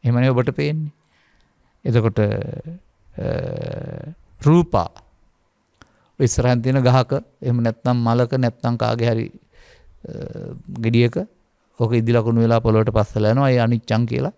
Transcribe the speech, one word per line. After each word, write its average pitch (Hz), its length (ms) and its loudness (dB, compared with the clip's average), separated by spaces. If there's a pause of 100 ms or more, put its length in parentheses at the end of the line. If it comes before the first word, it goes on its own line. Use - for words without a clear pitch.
එහෙමනේ 123 280 2
ඔබට 127 200 0
පේන්නේ. 147 400 -4 (920)
එතකොට, 113 340 0
අ, 104 80 2 (2000)
රූපා. 151 500 2 (1300)
ඉස්සරහින් 123 420 2
තියෙන 131 180 0
ගහක, 127 440 2 (140)
එහෙම 120 220 -2
නැත්නම් 117 380 0
මලක, 117 360 0
නැත්නම් 120 440 -2
කාගේ 117 320 0
හරි, 113 160 -2
අ, - 1300 -16 (220)
ගෙඩියක 117 380 2 (640)
ඕක 113 140 0
ඉදි 117 200 2
ලකුණු 117 280 2
වෙලා 113 200 2
පොළොවට 110 300 2
පස් 107 240 0
වෙලා 107 160 2
යනවා. 135 180 2
ඒ 123 100 4
අනිච්චං 113 460 0
කියලා. 131 320 -4